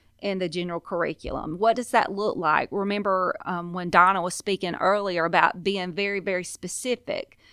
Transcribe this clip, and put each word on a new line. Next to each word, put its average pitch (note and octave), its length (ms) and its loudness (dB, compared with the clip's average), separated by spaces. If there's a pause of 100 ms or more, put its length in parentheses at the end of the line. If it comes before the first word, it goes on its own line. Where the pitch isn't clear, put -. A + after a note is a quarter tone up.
(200)
in G3 180 -4
the F#3 100 -2
general E3+ 320 -4
curriculum? E3 800 -4
What A3 180 4
does A#3+ 160 -4
that A3+ 200 2
look G3+ 260 -2
like? D3+ 340 2
Remember, G3 640 0 (100)
um, F3 280 -6
when F3+ 160 -6
Donna F3+ 320 6
was F3 140 -4
speaking F#3 400 -4
earlier F#3 500 2
about E3+ 380 4
being F3+ 280 -2
very, G3+ 280 -2
very F3+ 240 -2
specific. - 920 -6 (160)